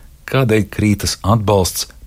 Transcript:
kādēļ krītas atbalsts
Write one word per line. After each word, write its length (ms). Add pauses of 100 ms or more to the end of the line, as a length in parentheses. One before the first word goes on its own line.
(220)
kādēļ 440
krītas 540
atbalsts 680 (180)